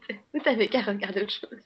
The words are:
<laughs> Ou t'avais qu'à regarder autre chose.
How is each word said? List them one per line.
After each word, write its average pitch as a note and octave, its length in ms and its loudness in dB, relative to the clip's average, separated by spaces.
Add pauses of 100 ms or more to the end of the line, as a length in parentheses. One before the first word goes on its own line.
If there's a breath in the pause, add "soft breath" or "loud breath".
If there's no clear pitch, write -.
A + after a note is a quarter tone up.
<laughs> - 300 -10
Ou D4+ 60 -2
t'avais A3+ 280 4
qu'à B3 140 2
regarder G3+ 420 -2
autre G#3 100 -4
chose. - 320 -12